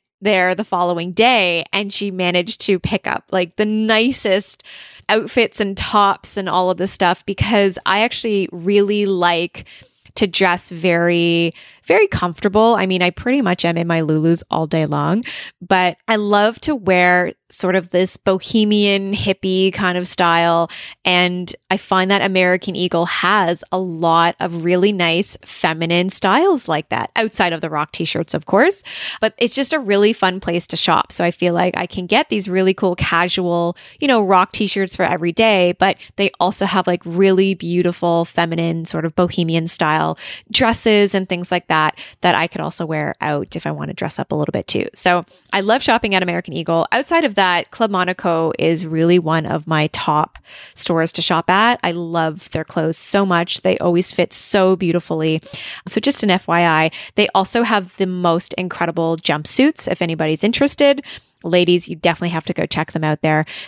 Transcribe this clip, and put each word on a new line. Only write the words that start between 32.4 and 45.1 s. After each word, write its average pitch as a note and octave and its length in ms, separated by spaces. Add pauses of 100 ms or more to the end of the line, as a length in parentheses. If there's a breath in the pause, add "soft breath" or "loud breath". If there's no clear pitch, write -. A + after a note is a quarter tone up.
really F#3+ 240
cool F#3 220
casual, F3 840 (220 loud breath)
you D4 80
know, A#3 160
rock F#3+ 280
t-shirts G3 440
for F#3+ 80
every E3+ 280
day, F#3+ 420
but F#3+ 240 (180 loud breath)
they G3 240
also - 260
have, F#3+ 220
like, F3 180
really F#3+ 480
beautiful E3+ 720
feminine E3 600
sort D#3+ 200
of D#3+ 100
bohemian E3 520
style D#3 500 (340 loud breath)
dresses G3+ 600
and F#3+ 160
things F3+ 220
like F3+ 160
that, D#3 320 (220 loud breath)
that F3 120
I D#3+ 140
could - 140
also E3 220
wear D3+ 380
out D3 340
if D#3+ 120
I D3+ 40
want D3+ 180
to - 40
dress - 240
up - 140
a - 40
little D3+ 160
bit - 160
too. - 280
So F3 280 (300 soft breath)